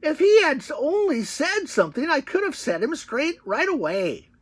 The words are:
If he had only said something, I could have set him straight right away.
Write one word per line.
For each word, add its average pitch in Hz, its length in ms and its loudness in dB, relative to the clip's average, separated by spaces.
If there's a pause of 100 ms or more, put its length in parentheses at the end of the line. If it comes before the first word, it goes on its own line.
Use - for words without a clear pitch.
If 311 180 -2
he 415 240 8
had 294 200 0 (140)
only 330 460 0
said 370 440 -2
something, 220 420 0
I 302 120 2
could 370 220 -2
have 381 120 -4
set - 280 -4
him 302 120 -2
straight 302 500 -4
right 240 220 -2
away. 180 640 -4 (120)